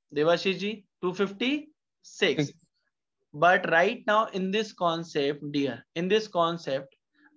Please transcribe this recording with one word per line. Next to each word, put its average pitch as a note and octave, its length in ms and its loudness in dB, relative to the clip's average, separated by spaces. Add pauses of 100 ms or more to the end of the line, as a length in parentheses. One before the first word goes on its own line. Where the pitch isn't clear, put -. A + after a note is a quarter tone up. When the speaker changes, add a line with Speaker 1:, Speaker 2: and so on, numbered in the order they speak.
(140)
Speaker 1:
Devashish F3 460 2
ji, G#3 240 -8 (180)
two F3+ 120 -2
fifty-six. G3+ 1300 -2
Speaker 2:
Six. - 40 -12 (840)
Speaker 1:
But F3 380 4
right F#3+ 340 2
now G#3+ 280 2
in F#3+ 180 -4
this G#3 220 -2
concept, D#3+ 800 -2
dear, C3+ 320 -4 (100)
in F3 140 -2
this G#3+ 180 2
concept, E3+ 640 -2 (440)